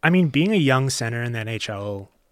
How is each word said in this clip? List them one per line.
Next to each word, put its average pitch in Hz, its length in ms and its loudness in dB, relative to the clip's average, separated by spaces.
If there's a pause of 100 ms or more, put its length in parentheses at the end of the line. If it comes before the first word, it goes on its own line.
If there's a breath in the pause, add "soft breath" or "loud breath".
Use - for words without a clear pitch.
I 156 80 4
mean, 175 200 4
being 170 240 0
a 208 40 2
young 135 320 2
center 117 320 -4
in 120 120 -6
the 113 60 -6
N 110 100 -8
H 113 200 -8
L, 101 400 -8 (220)